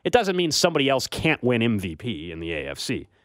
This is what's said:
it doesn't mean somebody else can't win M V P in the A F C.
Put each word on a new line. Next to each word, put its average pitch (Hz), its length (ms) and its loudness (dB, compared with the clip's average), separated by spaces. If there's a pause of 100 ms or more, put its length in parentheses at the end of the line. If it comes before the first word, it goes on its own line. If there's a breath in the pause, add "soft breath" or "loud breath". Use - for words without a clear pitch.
it 175 80 0
doesn't 196 240 4
mean 175 160 0
somebody 151 360 2
else 135 180 2
can't - 360 0
win 120 200 2
M 117 160 2
V 90 180 -4
P 85 340 -8
in 80 80 -10
the 82 140 -6
A 71 160 -6
F 69 100 -8
C. 98 300 -6 (160)